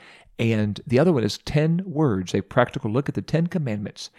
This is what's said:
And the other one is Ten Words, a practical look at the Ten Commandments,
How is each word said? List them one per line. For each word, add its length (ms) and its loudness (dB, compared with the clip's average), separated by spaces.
And 480 0
the 120 4
other 140 6
one 100 2
is 140 -2
Ten 480 0
Words, 500 0
a 60 2
practical 500 0
look 200 0
at 40 -4
the 60 -6
Ten 260 0
Commandments, 720 -6